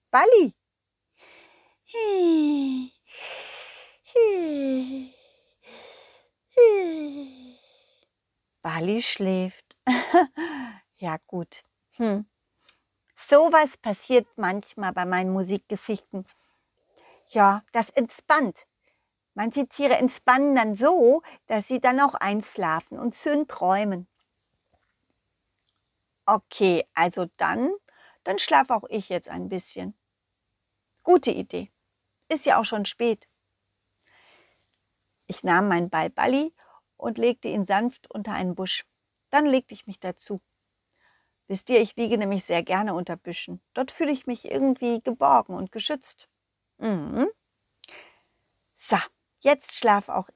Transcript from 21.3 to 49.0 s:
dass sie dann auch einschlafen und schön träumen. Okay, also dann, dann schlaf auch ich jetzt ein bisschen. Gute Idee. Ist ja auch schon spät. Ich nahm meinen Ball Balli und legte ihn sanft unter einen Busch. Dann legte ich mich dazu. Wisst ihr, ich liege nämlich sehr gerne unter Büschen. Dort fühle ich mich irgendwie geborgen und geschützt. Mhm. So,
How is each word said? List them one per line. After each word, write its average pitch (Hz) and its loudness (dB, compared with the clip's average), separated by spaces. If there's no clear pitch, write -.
dass 214 -4
sie 254 -4
dann 254 2
auch 277 2
einschlafen 190 -4
und 240 -6
schön 294 -2
träumen. 190 -2
Okay, 196 2
also 175 -2
dann, 220 -2
dann 392 -4
schlaf 269 2
auch 220 -2
ich 208 -8
jetzt 180 -6
ein 180 -10
bisschen. 185 -10
Gute 339 4
Idee. - -8
Ist - -4
ja 277 4
auch 220 -2
schon 208 -6
spät. 226 -4
Ich - -14
nahm 185 2
meinen 175 0
Ball 160 -2
Balli 285 0
und 226 -8
legte 233 -2
ihn 208 -4
sanft 208 -4
unter 214 -10
einen 180 -4
Busch. - -8
Dann 302 2
legte 262 0
ich - -20
mich 196 -18
dazu. 185 -10
Wisst 190 -8
ihr, 240 6
ich 214 -2
liege 226 -2
nämlich 196 -2
sehr 170 -2
gerne 185 -2
unter 175 -6
Büschen. 175 -14
Dort 262 -4
fühle 302 -4
ich 262 -8
mich 247 -10
irgendwie 254 -2
geborgen 247 0
und 185 -10
geschützt. - -10
Mhm. 208 -4
So, - -2